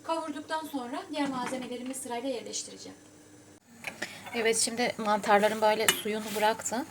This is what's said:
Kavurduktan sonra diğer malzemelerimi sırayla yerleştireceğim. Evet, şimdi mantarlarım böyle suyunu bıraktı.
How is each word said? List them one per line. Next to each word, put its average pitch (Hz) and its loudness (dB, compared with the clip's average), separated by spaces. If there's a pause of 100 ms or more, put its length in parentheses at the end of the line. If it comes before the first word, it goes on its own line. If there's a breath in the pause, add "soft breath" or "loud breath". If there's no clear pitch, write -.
Kavurduktan 320 -4
sonra 277 -6
diğer 285 0
malzemelerimi 247 -4
sırayla 247 -4
yerleştireceğim. 208 -8 (1400 loud breath)
Evet, 226 4
şimdi 233 0
mantarlarım 214 4
böyle 214 6
suyunu 214 0 (100)
bıraktı. 220 2